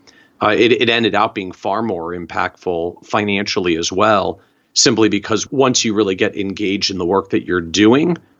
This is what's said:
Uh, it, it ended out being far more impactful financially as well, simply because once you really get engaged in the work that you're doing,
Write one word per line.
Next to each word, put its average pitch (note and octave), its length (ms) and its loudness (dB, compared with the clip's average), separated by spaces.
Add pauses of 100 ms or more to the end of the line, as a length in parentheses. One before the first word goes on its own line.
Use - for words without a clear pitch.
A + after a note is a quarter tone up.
(400)
Uh, G#2+ 160 2
it, A2+ 180 6
it A#2 180 0
ended A2+ 240 2
out A2 180 0
being F#2 180 -8
far G#2 300 -6
more F2 300 -4
impactful F2 920 -6
financially G2+ 720 -2
as E2+ 160 -4
well, F#2+ 480 0 (360)
simply A2 340 4
because G2+ 420 -4
once C3 320 2
you A2 100 -2
really G2 220 0
get G2 200 -2
engaged G2 560 -4
in F#2 80 -6
the F2+ 60 -2
work F#2+ 260 0
that - 140 -2
you're F2+ 160 -2
doing, A2 540 4 (240)